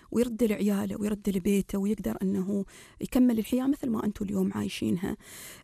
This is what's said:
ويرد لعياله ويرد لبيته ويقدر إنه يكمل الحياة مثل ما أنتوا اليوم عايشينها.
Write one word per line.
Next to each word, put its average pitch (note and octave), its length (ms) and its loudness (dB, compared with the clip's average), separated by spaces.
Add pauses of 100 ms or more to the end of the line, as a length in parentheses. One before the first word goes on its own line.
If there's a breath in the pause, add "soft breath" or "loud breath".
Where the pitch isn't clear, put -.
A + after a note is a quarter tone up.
(100)
ويرد A#3 340 2
لعياله G3+ 560 0
ويرد G#3 280 -2
لبيته G3 500 2
ويقدر G#3+ 440 -2
إنه G3 420 0 (360 loud breath)
يكمل B3 380 4
الحياة B3 280 0
مثل C#4 240 0
ما G#3+ 140 -2
أنتوا G#3 220 -4
اليوم F#3+ 280 0
عايشينها. G3+ 640 -2 (460 loud breath)